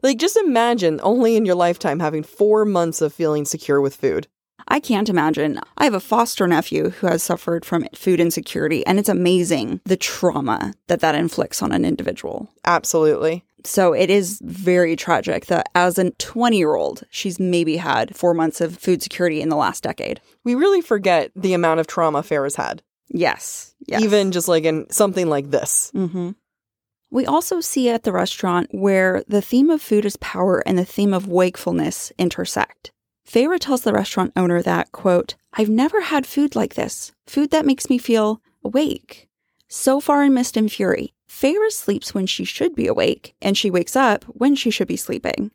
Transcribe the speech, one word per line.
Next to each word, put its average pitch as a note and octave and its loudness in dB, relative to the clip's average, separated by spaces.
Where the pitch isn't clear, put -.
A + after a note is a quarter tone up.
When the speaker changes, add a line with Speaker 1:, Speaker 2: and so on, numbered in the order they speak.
Speaker 1:
Like, C4 2
just E4 0
imagine A#3 2
only A3+ 4
in G#3+ 2
your F3+ 4
lifetime F3 0
having D#3 -2
four G#3+ 2
months F3 0
of D3+ 0
feeling D3+ 0
secure C#3+ 0
with C#3 0
food. F#2 -2
Speaker 2:
I C#4 2
can't G#3+ 0
imagine. D3+ 0
I C#4+ 2
have A#3+ 2
a F#3 -2
foster A3+ 0
nephew D#3+ 0
who F#3 -6
has E3+ 0
suffered E3+ -4
from E3+ -2
food F3+ 0
insecurity, E3 -2
and F#3+ 2
it's G3+ 0
amazing F3+ 0
the F#3 0
trauma - -2
that F3 0
that D#3+ 2
inflicts - -4
on - -2
an - 0
individual. - -6
Speaker 1:
Absolutely. D#3+ 0
Speaker 2:
So F#3 2
it F3 2
is G3 0
very F3 0
tragic - -2
that E3+ -2
as F3+ 2
a F#3 2
twenty-year-old, F3+ 0
she's F#3+ -8
maybe E3+ 0
had C#3 -2
four F3 2
months D#3+ 0
of E3+ -4
food - 0
security D#3+ -2
in D#3 -2
the D3+ 0
last C3 -2
decade. - -6
Speaker 1:
We A#3+ 0
really F4+ 4
forget F#3+ 0
the F#3+ 0
amount E3 2
of D#3+ 0
trauma D#3 0
Farrah's C#3+ -2
had. - -6
Speaker 2:
Yes. - -4
Yes. - 0
Speaker 1:
Even G3+ 2
just, F3 -2
like, E3 2
in D#3 -2
something F#3 0
like C#3+ -2
this. - -2
Speaker 2:
Mm-hmm. F3+ -4
We B3+ 0
also E4+ 0
see B3+ 0
at A3+ 0
the G#3 0
restaurant F3+ 0
where F#3+ 2
the G3+ 2
theme C4 4
of D#4+ 2
food G#3 2
is G3+ -4
power F#3 0
and F#3 2
the F3+ 0
theme G3+ 0
of F#3+ -2
wakefulness F3 -2
intersect. - -4
Feyre D#4 2
tells C4 -2
the G#3+ 0
restaurant G3+ -2
owner F3 2
that, E3+ -2
quote, - 0
"I've G#3+ 0
never C4+ 2
had D4+ -2
food C#4+ 0
like - -2
this, - -8
food C#4+ 0
that D#4 2
makes C4+ 0
me B3+ 2
feel A3 2
awake." - -4
So C4 0
far C#4+ 4
in C#4 6
Mist B3 0
and A3 2
Fury, - -2
Feyre G#4 0
sleeps - -4
when F#3+ -2
she - -6
should E4 -4
be - -2
awake, - -4
and G3 -2
she G#3 -2
wakes F3 -2
up C4 0
when C4 0
she B3 -2
should - -2
be - -6
sleeping. - -6